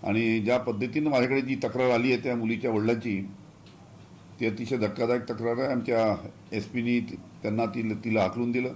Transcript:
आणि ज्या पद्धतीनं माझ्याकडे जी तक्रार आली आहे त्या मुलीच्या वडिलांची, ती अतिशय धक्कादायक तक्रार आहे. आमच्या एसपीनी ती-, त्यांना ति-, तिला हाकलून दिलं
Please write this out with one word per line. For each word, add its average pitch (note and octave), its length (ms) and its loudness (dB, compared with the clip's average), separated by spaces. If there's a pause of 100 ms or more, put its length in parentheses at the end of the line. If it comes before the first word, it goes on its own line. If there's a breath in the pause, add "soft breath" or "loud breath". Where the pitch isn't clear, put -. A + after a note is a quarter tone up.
आणि A2+ 380 0
ज्या A#2 180 2
पद्धतीनं B2 520 -2
माझ्याकडे C3 300 4
जी C3 140 -2
तक्रार B2+ 360 0
आली B2 220 4
आहे A#2+ 100 0
त्या B2 140 -2
मुलीच्या A2+ 340 0
वडिलांची, G#2+ 580 0 (1120)
ती A#2+ 60 2
अतिशय A#2 300 -2
धक्कादायक A#2 460 0
तक्रार A#2 360 -2
आहे. C3+ 140 0
आमच्या A2+ 560 2 (240)
एसपीनी A#2 480 0
ती-, - 160 -8 (260)
त्यांना A2 220 0
ति-, A2 300 -2 (100)
तिला A2 180 2
हाकलून A#2+ 300 0
दिलं B2+ 240 -2